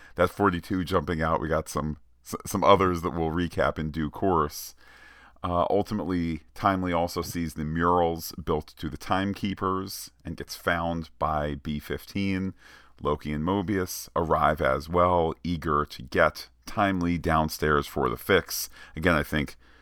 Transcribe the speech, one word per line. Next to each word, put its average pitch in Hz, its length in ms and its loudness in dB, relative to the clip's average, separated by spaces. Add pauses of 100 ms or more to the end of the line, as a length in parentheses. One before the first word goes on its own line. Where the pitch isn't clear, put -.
(140)
that 90 160 2
forty-two 92 540 0
jumping 80 400 0
out, 80 180 2
we 80 60 -4
got 78 220 0
some, 76 280 -4 (260)
s-, - 120 -8 (100)
some - 180 -2
others 90 380 6
that 80 140 -4
we'll 82 160 0
recap 80 480 0
in 78 100 -4
due 76 220 -4
course. 82 640 0 (680)
Uh, 87 280 2
ultimately, 87 720 0 (120)
Timely 92 400 0
also 85 300 -2
sees 82 320 -6
the 78 100 -6
murals 85 680 2
built 80 440 -4
to 82 120 -8
the - 80 -8
Timekeepers 95 1120 -4 (120)
and 85 140 -10
gets - 180 -12
found 85 640 -2
by 76 380 -2
B 73 240 -6
fifteen. 95 760 -4 (480)
Loki 76 320 -2
and 76 100 -2
Mobius 92 720 -2
arrive 78 460 2
as 69 260 0
well, 87 460 4 (100)
eager 78 400 0
to - 200 -10
get 80 440 2 (200)
Timely 92 500 0
downstairs 78 720 2
for 69 200 0
the 58 100 -2
fix. - 520 0 (260)
Again, 85 200 2
I 73 80 2
think, 73 320 -2 (260)